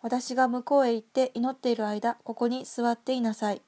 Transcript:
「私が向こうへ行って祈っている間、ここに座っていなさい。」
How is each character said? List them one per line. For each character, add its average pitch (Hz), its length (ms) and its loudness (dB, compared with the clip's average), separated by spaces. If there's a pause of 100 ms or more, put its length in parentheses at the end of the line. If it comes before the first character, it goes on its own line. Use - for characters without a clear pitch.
「私 240 320 -2
が 254 140 4
向 247 140 -2
こ 285 180 4
う 262 60 4
へ 233 80 2
行 220 100 -4
っ - 20 -20
て 262 280 0
祈 240 160 0
っ 262 80 -10
て 247 140 0
い 226 40 2
る 214 100 -2
間、 208 380 -2
こ 226 100 -8
こ 240 140 0
に 254 160 -4
座 240 260 0
っ 233 80 0
て - 140 -4
い 254 80 0
な 226 140 0
さ 208 180 -2
い。」 - 160 -6